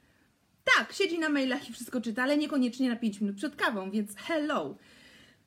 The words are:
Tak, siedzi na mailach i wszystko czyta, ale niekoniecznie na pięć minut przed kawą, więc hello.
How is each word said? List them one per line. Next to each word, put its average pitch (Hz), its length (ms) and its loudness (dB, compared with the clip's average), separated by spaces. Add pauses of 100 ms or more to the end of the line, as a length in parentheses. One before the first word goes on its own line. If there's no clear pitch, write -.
(760)
Tak, 240 160 0
siedzi 339 260 0
na 311 100 0
mailach 269 420 0
i - 20 -12
wszystko 247 280 -6
czyta, 233 220 -2
ale 294 160 4
niekoniecznie 262 500 2
na 233 80 2
pięć 214 240 -2
minut 202 160 -2
przed - 200 -6
kawą, 202 340 -2
więc 208 260 -2
hello. 294 600 -2 (720)